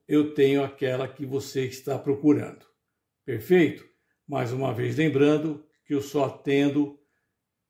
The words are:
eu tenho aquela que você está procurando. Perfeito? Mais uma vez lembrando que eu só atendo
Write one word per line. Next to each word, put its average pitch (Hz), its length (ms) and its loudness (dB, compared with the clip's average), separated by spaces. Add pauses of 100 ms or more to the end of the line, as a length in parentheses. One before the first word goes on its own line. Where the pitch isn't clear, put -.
eu 151 260 2
tenho 139 300 2
aquela 131 440 -4
que 135 200 -14
você 135 380 -6
está 127 340 -8
procurando. 139 680 0 (580)
Perfeito? 147 640 2 (400)
Mais 127 240 -4
uma 131 220 -2
vez 120 240 -4
lembrando 147 680 2 (220)
que - 80 -6
eu 139 80 0
só 143 240 -2
atendo 143 720 0 (720)